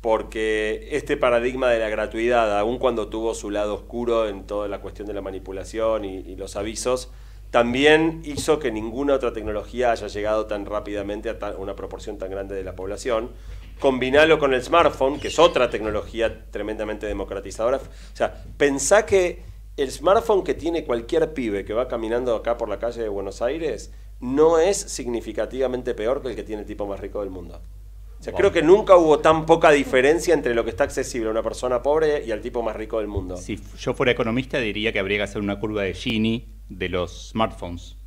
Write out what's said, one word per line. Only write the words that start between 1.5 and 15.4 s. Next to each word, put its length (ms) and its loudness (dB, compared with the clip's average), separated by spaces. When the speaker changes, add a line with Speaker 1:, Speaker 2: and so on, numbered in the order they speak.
Speaker 1:
de 80 4
la 100 0
gratuidad, 680 2
aun 200 0
cuando 300 0
tuvo 260 -4
su 160 -8
lado 240 -2
oscuro 540 -2
en 180 -8
toda 220 -6
la 120 -8
cuestión 280 -12
de 60 -8
la 80 -6
manipulación 840 -4
y, 140 -8
y 180 -12
los 200 -10
avisos, 540 -4
también 720 4
hizo 340 0
que 120 -2
ninguna 440 0
otra 180 0
tecnología 600 -2
haya 160 -4
llegado 360 -2
tan 220 -6
rápidamente 640 -6
a 80 -8
tan, 180 -8
una 180 -8
proporción 440 -10
tan 120 -8
grande 240 -8
de 100 -6
la 120 -10
población. 540 -4
Combinalo 580 6
con 140 2
el 100 2
smartphone, 580 4
que 80 -6
es 100 -4
otra 320 6